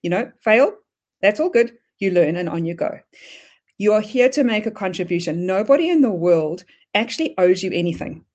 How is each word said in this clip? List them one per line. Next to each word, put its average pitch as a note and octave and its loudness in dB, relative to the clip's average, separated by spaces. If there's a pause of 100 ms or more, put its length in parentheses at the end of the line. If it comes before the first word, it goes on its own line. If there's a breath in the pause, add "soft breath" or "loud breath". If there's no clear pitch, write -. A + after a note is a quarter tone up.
You F3 -6
know, F#3 -4
fail, A#3+ 4 (480)
that's G#3 0
all F4+ 0
good. A#3 0 (220)
You G3 -2
learn E3+ 2
and F3 -4
on E3+ -4
you E3 -6
go. - -6 (800 loud breath)
You G#3 2
are G#3+ 2
here B3 0
to C#4+ 0
make A3 0
a A3+ -4
contribution. F3 -4
Nobody G#3+ 2
in D#4+ 2
the B3 4
world E3+ 0 (300 soft breath)
actually A3+ -4
owes F#3 2
you F#3+ -4
anything. E3+ -6 (100)